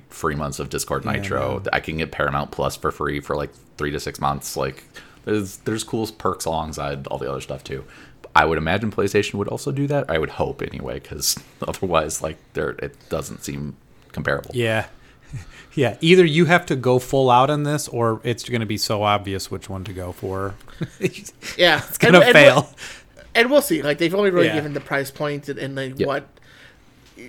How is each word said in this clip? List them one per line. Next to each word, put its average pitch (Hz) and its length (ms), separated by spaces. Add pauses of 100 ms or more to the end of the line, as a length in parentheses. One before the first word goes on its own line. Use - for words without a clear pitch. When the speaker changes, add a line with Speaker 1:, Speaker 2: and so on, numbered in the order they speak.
Speaker 1:
free 78 260
months 71 240
of 71 100
Discord 69 340
Speaker 2:
Yeah, 67 80
Speaker 1:
Nitro. 65 480
Speaker 2:
man. - 140
Speaker 1:
I 73 80
can 80 160
get 80 140
Paramount 71 400
Plus 67 260
for 78 140
free 71 280
for, 71 160
like, 71 160 (260)
three 73 140
to 73 80
six 71 220
months. 71 360
Like, 67 260 (420)
there's, 107 320
there's 110 260
cool 110 240
perks - 380
alongside 73 640
all - 120
the 65 100
other 67 120
stuff, 65 220
too. 65 200 (520)
I 76 100
would 80 120
imagine 95 340
PlayStation 101 440
would 101 120
also 120 240
do 139 160
that. 143 220
I 82 80
would 76 140
hope, - 320
anyway, - 380
'cause - 360 (140)
<laughs> - 160
otherwise, 80 560
like, 78 140 (160)
there, 78 260
it 71 160 (140)
doesn't 73 340
seem 71 320 (360)
comparable. 71 420
Speaker 2:
Yeah. 113 320 (460)
<laughs> - 40 (400)
Yeah, 123 260
either 175 240
you 160 200
have 170 220
to 156 80
go 127 220
full 131 320
out 127 220
on 147 100
this, 147 280
or 117 340
it's 120 260
gonna 117 160
be 104 120
so 104 260
obvious 98 480
which 95 180
one 95 140
to 92 100
go 90 200
for. 98 420 (440)
<laughs> - 0 (580)
Speaker 3:
Yeah. 165 300
Speaker 2:
It's - 120
gonna 165 200
Speaker 3:
And, 196 60
and 247 80
Speaker 2:
fail. 139 220
Speaker 3:
we'll, - 680 (120)
and 233 160
we'll 285 100
see. 139 220
Like, 147 160
they've 170 160
only 202 160
really 175 160
Speaker 2:
Yeah. - 80
Speaker 3:
given 147 180
the 143 60
price 139 320
point 147 380
and, 139 100
and, 135 160
like, 135 240
Speaker 1:
Yep. 135 80
Speaker 3:
what 139 200 (1000)